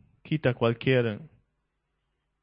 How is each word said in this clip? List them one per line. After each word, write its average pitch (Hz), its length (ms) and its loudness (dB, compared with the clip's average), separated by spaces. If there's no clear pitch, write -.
quita 143 300 -2
cualquier 117 680 0